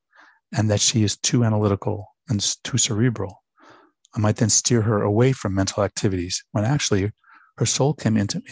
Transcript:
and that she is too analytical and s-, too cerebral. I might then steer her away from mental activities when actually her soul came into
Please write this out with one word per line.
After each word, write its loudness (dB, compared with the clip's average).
and 0
that 2
she 2
is 0
too 0
analytical 0
and 0
s-, -4
too -2
cerebral. 0
I -2
might 2
then 0
steer 2
her 0
away 4
from -4
mental 0
activities -2
when 0
actually 0
her 0
soul 0
came 0
into -2